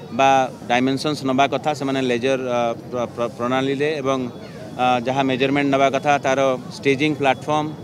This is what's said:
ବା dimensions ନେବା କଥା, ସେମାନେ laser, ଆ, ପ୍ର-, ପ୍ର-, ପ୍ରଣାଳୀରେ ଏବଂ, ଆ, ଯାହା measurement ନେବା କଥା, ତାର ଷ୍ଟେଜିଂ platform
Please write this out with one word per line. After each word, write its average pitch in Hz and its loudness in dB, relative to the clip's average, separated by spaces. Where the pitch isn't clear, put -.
ବା 135 4
dimensions 131 0
ନେବା 135 2
କଥା, 135 -2
ସେମାନେ 135 -2
laser, 127 0
ଆ, 120 0
ପ୍ର-, 120 -4
ପ୍ର-, 120 -4
ପ୍ରଣାଳୀରେ 135 0
ଏବଂ, 135 -2
ଆ, 123 4
ଯାହା 131 0
measurement 135 2
ନେବା 135 4
କଥା, 143 2
ତାର 135 0
ଷ୍ଟେଜିଂ 147 2
platform 139 0